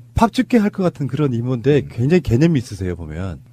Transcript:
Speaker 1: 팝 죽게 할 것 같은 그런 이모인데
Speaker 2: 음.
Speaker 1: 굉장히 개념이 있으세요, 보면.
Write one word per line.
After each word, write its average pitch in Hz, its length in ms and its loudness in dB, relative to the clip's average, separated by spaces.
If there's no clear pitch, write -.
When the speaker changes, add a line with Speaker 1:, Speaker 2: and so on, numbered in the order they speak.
Speaker 1:
팝 226 200 2
죽게 247 240 2
할 208 120 2
것 196 140 -4
같은 156 240 -2
그런 131 260 -2
이모인데 123 520 0
Speaker 2:
음. - 60 -14
Speaker 1:
굉장히 147 300 2
개념이 139 380 2
있으세요, 92 360 -6
보면. 82 440 -8